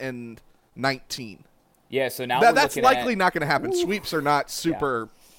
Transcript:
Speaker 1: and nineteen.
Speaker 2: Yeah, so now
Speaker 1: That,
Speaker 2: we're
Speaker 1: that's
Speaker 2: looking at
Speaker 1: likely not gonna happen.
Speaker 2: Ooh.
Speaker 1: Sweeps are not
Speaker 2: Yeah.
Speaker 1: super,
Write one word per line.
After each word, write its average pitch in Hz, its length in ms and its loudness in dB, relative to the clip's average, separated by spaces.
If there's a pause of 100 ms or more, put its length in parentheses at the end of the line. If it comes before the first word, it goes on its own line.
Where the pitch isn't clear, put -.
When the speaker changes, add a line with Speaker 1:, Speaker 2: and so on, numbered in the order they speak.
Speaker 1:
and 120 400 -10 (340)
nineteen. 127 720 -6 (460)
Speaker 2:
Yeah, 131 180 0
so 127 160 -6
now 123 160 0
Speaker 1:
That, 143 120 8
Speaker 2:
we're - 20 -4
Speaker 1:
that's 185 220 2
Speaker 2:
looking 131 120 4
at 131 80 6
Speaker 1:
likely 226 200 -2
not 185 180 2
gonna 156 120 -2
happen. 165 280 0
Speaker 2:
Ooh. 359 80 0
Speaker 1:
Sweeps 185 320 -4
are 156 80 0
not 143 240 2
Speaker 2:
Yeah. - 60 -18
Speaker 1:
super, 123 560 -2 (300)